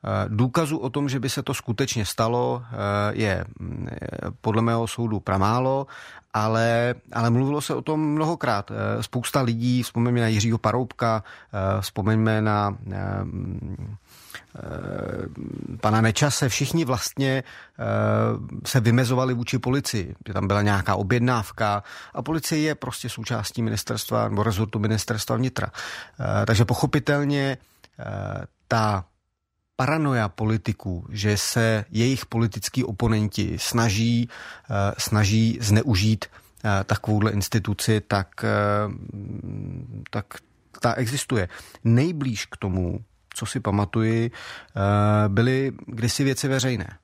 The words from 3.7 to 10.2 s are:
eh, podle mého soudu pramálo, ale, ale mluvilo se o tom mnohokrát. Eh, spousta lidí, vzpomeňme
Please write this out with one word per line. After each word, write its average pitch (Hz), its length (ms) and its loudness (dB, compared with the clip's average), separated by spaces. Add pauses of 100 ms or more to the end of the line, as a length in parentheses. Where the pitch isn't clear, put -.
eh, - 40 -10 (440)
podle 110 220 0
mého 117 240 2
soudu 110 340 -4
pramálo, 123 680 2 (480)
ale, 117 600 2 (180)
ale 117 180 2
mluvilo 135 300 2
se 143 140 -4
o 123 80 -4
tom 156 180 0 (120)
mnohokrát. 151 580 0
Eh, 107 320 -2
spousta - 380 -2
lidí, 120 420 2
vzpomeňme 120 380 2